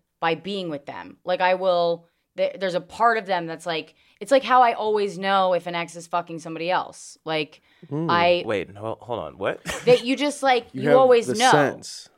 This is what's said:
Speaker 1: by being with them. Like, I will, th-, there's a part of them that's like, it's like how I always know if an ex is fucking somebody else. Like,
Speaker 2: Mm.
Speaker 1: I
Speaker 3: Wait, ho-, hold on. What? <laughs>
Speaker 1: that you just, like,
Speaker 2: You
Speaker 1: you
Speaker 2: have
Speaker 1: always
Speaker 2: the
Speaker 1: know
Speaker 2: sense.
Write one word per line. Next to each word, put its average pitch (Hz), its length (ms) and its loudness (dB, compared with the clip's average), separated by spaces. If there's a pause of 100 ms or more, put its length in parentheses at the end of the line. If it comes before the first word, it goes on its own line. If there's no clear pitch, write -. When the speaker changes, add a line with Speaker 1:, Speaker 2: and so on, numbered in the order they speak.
(200)
Speaker 1:
by 165 160 0
being 185 340 -8
with 147 180 -10
them. 98 360 -14
Like, 180 180 -2
I 185 140 2
will, 175 520 0 (300)
th-, 190 220 -4
there's 185 160 -4
a 175 60 -2
part 220 360 0
of 208 100 -6
them 175 200 -2
that's 160 180 -12
like, 160 280 -6 (260)
it's 208 120 -6
like 269 120 4
how 254 180 4
I 233 120 4
always 208 440 -2
know 190 360 2
if 170 140 -2
an 175 80 -8
ex 170 200 -8
is 170 120 -16
fucking 170 320 -6
somebody 160 320 -8
else. - 540 -4
Like, 156 360 -4 (300)
Speaker 2:
Mm. 156 180 -4
Speaker 1:
I 175 360 2
Speaker 3:
Wait, 95 300 -4
ho-, 110 260 -8
hold 110 180 -8
on. 73 200 -10
What? 107 240 -6
<laughs> - 220 -10
Speaker 1:
that 233 200 4
you 262 100 -2
just, 285 280 -4
like, 254 300 0
Speaker 2:
You 185 100 -8
Speaker 1:
you 285 60 2
Speaker 2:
have 285 100 8
Speaker 1:
always 247 280 6
Speaker 2:
the 127 80 0
Speaker 1:
know 240 160 4
Speaker 2:
sense. - 560 0 (100)